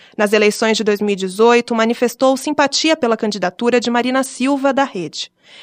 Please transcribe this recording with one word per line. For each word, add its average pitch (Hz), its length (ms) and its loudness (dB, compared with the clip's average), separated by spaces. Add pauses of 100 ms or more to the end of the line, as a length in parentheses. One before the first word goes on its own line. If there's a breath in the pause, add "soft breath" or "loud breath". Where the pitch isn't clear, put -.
(180 soft breath)
Nas 208 160 2
eleições 214 420 2
de 226 80 -4
dois 202 160 0
mil 208 140 0
e - 20 0
dezoito, 220 580 2
manifestou 233 640 0
simpatia 294 600 0
pela 233 200 0
candidatura 214 640 -2
de 240 100 -2
Marina 247 320 0
Silva, 269 520 -2
da 277 100 2
Rede. - 480 -8 (320 loud breath)